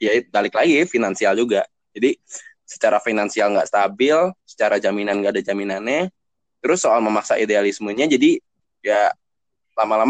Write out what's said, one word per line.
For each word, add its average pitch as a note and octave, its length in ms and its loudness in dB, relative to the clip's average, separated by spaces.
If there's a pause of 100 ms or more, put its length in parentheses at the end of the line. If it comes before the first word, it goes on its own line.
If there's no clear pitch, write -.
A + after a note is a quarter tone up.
ya G#2+ 160 2 (160)
balik G#2 240 -2
lagi D3 320 2
finansial G2+ 480 0
juga. G#2+ 320 0 (240)
Jadi A#2+ 240 0 (480)
secara G#2+ 320 0
finansial G#2 560 -2
nggak F#2 160 0
stabil, G#2 480 0 (240)
secara G#2 400 -2
jaminan G2+ 400 -2
nggak G2+ 160 -2
ada F#2+ 80 -2
jaminannya. G2+ 640 -4 (480)
Terus E3 240 -2
soal A#2 240 2
memaksa G#2+ 320 0
idealismenya, G#2 720 0
jadi D3 320 4 (400)
ya G#2 320 0 (640)
lama-lama A2 320 2